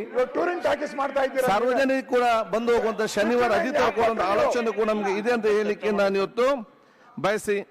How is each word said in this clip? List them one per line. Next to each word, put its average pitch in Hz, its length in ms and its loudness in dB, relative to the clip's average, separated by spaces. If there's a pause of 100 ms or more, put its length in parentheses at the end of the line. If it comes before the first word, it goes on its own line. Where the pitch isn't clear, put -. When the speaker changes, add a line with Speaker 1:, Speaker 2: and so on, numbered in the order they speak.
Speaker 1:
ನೀವು 247 300 0
ಟೂರಿಂಗ್ 349 280 -2
ಟ್ಯಾಕ್ಸ್ 285 320 -2
ಮಾಡ್ತಾ 277 280 -2
ಇದ್ದೀರಾ? 262 260 0
Speaker 2:
ಸಾರ್ವಜನಿಕ 254 680 0
ಕೂಡ 247 100 4 (300)
ಬಂದು 233 200 0
ಹೋಗುವಂತ 214 280 0
ಶನಿವಾರ, 233 460 0
Speaker 1:
ಟೂರಿಂಗ್ 226 40 2
Speaker 2:
ಆದಿತ್ಯವಾರ 247 380 0
Speaker 1:
ಟ್ಯಾಕ್ಸ್ 202 100 -2
Speaker 2:
ಕೊಡುವಂತ 226 200 0
Speaker 1:
ಮಾಡ್ತಾ 196 220 2
Speaker 2:
ಆಲೋಚನೆ 233 360 0
ಕೂಡ 220 140 2
ನಮ್ಗೆ 208 280 -2
ಇದೆ 226 120 0
ಅಂತ 233 140 0
ಹೇಳಿಕ್ಕೆ 208 440 0
ನಾನು 196 300 2
ಇವತ್ತು 233 260 0 (720)
ಬಯಸಿ 202 380 -2 (120)